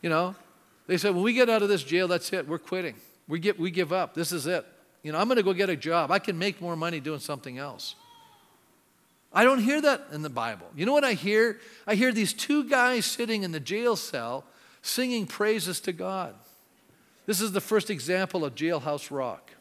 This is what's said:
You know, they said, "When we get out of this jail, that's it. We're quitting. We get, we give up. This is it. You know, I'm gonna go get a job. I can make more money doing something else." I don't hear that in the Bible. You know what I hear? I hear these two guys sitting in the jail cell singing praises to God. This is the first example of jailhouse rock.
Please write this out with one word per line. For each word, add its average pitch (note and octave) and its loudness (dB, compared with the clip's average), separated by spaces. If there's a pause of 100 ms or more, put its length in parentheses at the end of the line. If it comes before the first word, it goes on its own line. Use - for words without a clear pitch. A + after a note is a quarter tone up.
You E3+ -4
know, F3 2 (520)
they E3+ 2
said, G3 2
"When F3+ 2
we A#3 2
get A#3+ 4
out A3 4
of G3+ 2
this F3+ 2
jail, E3+ 2
that's F3 0
it. D#3 -4
We're D#3+ -4
quitting. F3 -6 (340)
We D#3+ -2
get, G3 0
we F3 -2
give E3+ 0
up. F#3 -2
This E3+ -2
is D3 -4
it. E3+ -2 (360)
You D3+ -8
know, D#3 -2
I'm G#3 2
gonna A#3+ 4
go F#3 4
get F#3 2
a E3 0
job. D#3 0
I F#3+ 4
can F#3+ -4
make F#3+ -2
more E3+ -4
money E3 -4
doing C#3+ -8
something C3 -10
else." C#3 -12 (1400)
I G#3 8
don't C4 6
hear C#4 2
that C#4+ 2
in D3+ -6
the D3+ -6
Bible. A#2 -4 (120)
You D#3+ -2
know B3+ 2
what D4 6
I B3+ 2
hear? G#3+ 2 (260)
I G#3+ 2
hear B3 4
these G#3 2
two D4 0
guys B3 2
sitting A3 -2
in F3+ -4
the D#3 -4
jail G#3 0
cell B2 -6 (360)
singing A#3+ -2
praises G3+ -2
to F#3 -6
God. F3+ -6 (920)
This G3+ 0
is G#3+ -2
the G3 0
first G#3+ 0
example F3+ -2
of B2+ -6
jailhouse D3 -2
rock. C3 -6